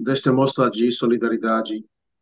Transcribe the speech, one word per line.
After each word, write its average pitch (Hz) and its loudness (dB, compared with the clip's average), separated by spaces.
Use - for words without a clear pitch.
desta 131 0
mostra 131 2
de 113 2
solidariedade 113 -2